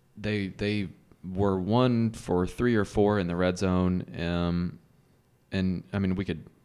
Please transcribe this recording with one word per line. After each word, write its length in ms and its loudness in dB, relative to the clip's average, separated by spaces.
they, 300 -2
they 400 -2
were 360 0
one 500 2
for 380 0
three 280 0
or 100 2
four 340 2
in 80 0
the 80 -2
red 240 0
zone. 440 2
Um, 600 -2
and 320 -2
I 60 -2
mean, 160 0
we 100 -4
could 180 -6